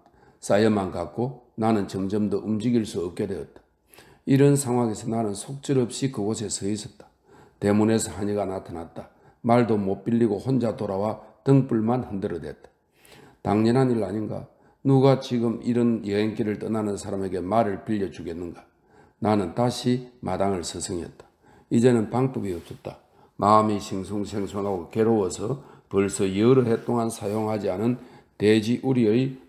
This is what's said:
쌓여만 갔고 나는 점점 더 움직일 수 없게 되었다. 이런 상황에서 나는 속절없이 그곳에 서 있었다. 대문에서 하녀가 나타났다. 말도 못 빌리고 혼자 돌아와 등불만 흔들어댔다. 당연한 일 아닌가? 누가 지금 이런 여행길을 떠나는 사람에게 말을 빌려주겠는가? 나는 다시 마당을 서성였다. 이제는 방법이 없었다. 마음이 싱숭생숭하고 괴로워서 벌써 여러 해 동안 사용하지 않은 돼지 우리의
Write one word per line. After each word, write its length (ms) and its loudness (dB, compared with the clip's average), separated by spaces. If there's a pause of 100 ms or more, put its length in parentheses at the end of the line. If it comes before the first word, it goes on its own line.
(400)
쌓여만 520 2
갔고 520 -8 (120)
나는 320 0
점점 420 -2
더 80 -2
움직일 480 0
수 200 -6
없게 220 -6
되었다. 340 -10 (640)
이런 300 6
상황에서 540 -2
나는 240 -2
속절없이 800 -2
그곳에 380 -4
서 180 -6
있었다. 400 -8 (520)
대문에서 520 2
하녀가 340 -4
나타났다. 640 -10 (320)
말도 360 2
못 260 -4
빌리고 340 2
혼자 380 -2
돌아와 460 -4 (220)
등불만 600 2
흔들어댔다. 680 -8 (720)
당연한 500 4
일 120 0
아닌가? 440 -6 (360)
누가 360 6
지금 440 -2
이런 440 2
여행길을 520 -2
떠나는 380 -2
사람에게 440 -6
말을 440 0
빌려주겠는가? 800 -6 (540)
나는 340 0
다시 580 -2 (100)
마당을 420 -2
서성였다. 640 -10 (440)
이제는 400 4
방법이 440 -2
없었다. 460 -14 (360)
마음이 440 4
싱숭생숭하고 1120 -6
괴로워서 720 0 (260)
벌써 480 0
여러 260 6
해 220 0
동안 240 -2
사용하지 600 -4
않은 280 0 (400)
돼지 460 4
우리의 540 2 (120)